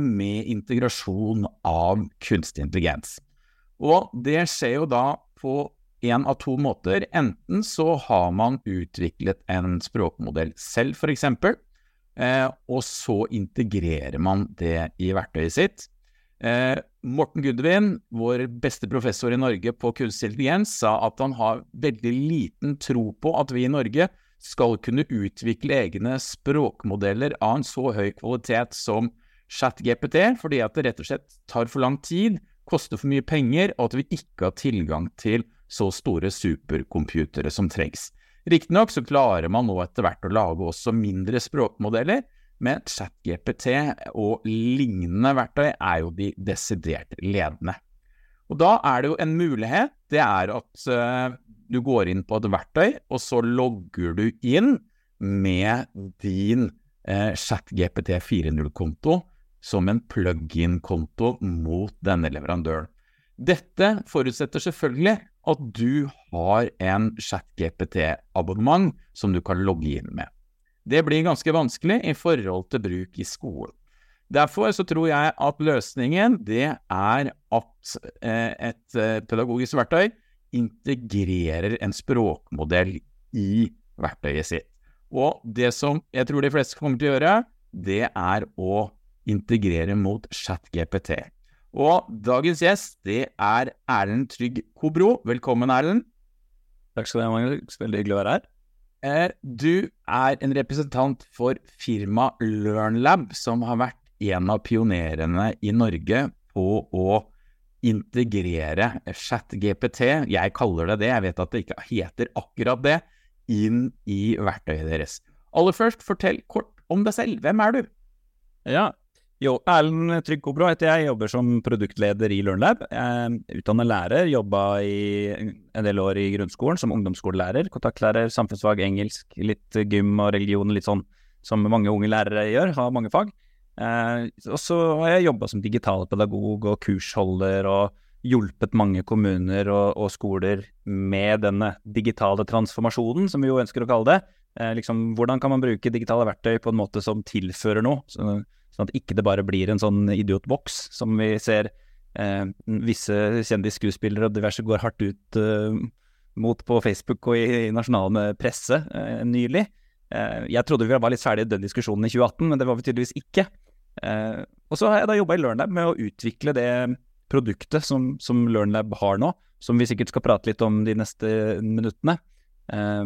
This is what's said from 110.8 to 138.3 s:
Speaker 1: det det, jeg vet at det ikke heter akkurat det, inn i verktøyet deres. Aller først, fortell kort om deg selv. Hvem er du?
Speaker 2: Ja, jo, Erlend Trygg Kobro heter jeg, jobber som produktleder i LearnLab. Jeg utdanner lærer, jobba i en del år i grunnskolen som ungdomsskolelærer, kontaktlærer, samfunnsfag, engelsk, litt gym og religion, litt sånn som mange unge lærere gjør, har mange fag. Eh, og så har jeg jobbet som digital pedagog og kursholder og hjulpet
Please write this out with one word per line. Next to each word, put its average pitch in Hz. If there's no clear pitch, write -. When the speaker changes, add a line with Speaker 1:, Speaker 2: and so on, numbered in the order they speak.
Speaker 1:
det 104
det, 117
jeg 113
vet 90
at 90
det 107
ikke -
heter 104
akkurat 120
det, 147
inn 113
i 104
verktøyet 78
deres. 80
Aller 180
først, 226
fortell -
kort -
om 196
deg 214
selv. 233
Hvem 208
er 214
du? 247
Speaker 2:
Ja, 165
jo, 131
Erlend 165
Trygg 151
Kobro 156
heter 165
jeg, 160
jobber 107
som 120
produktleder 104
i 98
LearnLab. 101
Jeg 120
utdanner 113
lærer, 113
jobba 101
i 101
en 107
del 101
år 95
i 98
grunnskolen 107
som 123
ungdomsskolelærer, 95
kontaktlærer, 113
samfunnsfag, 107
engelsk, 98
litt -
gym 101
og 104
religion, 101
litt 101
sånn 101
som 107
mange 107
unge 104
lærere 107
gjør, 156
har 123
mange 113
fag. 202
Eh, 117
og 117
så 170
har 165
jeg 180
jobbet 104
som 104
digital 101
pedagog 104
og -
kursholder 95
og 98
hjulpet 113